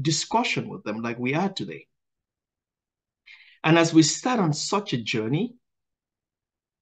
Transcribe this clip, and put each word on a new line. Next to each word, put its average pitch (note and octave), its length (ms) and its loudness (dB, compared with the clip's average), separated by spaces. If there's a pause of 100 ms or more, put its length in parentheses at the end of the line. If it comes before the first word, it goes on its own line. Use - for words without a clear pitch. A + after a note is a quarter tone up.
discussion D#3 640 -2
with F#2+ 160 -12
them G#2+ 160 -6
like A#2 180 -6
we B2 140 -2
are F3+ 160 0
today. F#2 380 -10 (1800)
And D#3+ 160 6
as E3 160 4
we D#3+ 80 10
start A#3+ 380 0
on D#3+ 120 2
such G3+ 400 -2
a A#2 100 -4
journey, B2 520 -2 (1300)